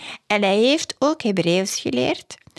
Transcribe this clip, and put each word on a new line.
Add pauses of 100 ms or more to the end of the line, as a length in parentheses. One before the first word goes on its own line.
(280)
En
hij
heeft
ook
Hebreeuws
geleerd. (240)